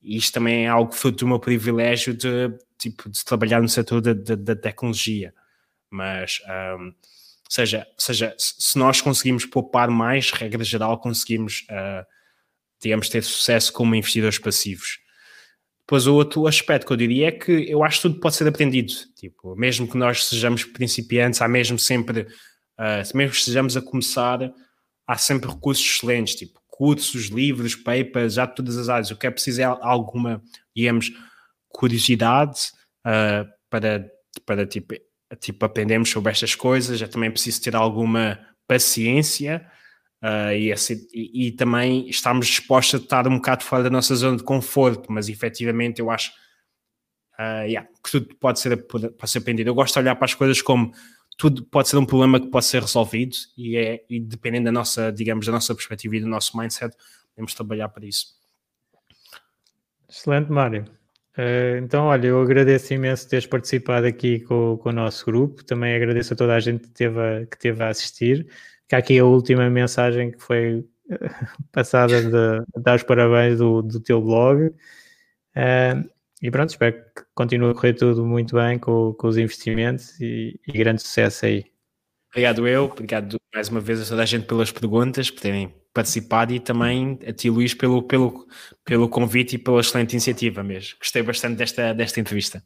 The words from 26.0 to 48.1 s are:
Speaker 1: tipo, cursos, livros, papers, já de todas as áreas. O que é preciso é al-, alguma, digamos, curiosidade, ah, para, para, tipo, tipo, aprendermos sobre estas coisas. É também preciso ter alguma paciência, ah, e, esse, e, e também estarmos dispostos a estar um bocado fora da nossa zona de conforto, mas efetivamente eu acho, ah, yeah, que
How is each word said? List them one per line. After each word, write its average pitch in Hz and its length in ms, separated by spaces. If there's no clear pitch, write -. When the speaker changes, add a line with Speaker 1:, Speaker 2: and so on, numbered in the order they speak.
Speaker 1:
tipo, - 340
cursos, 139 580
livros, 120 480
papers, 120 600
já 123 120
de 123 80
todas 123 220
as 120 120
áreas. 117 220
O 107 60
que - 100
é 127 40
preciso 123 320
é - 20
al-, 127 180
alguma, 117 600
digamos, 117 340
curiosidade, 123 1000
ah, 107 420
para, 104 400
para, 101 220
tipo, 104 280
tipo, - 280
aprendermos 110 460
sobre 104 220
estas 110 220
coisas. 127 480
É 110 40
também 113 240
preciso 113 320
ter 113 140
alguma 110 600
paciência, 143 1000
ah, 107 340
e, 107 160
esse, 107 420
e, 117 360
e 113 40
também 127 560
estarmos 123 380
dispostos - 540
a - 20
estar 127 260
um 131 80
bocado 127 280
fora 127 200
da 127 60
nossa 127 240
zona 127 220
de 110 60
conforto, 131 720
mas 107 160
efetivamente 117 720
eu 113 100
acho, - 220
ah, 110 260
yeah, 107 260
que - 100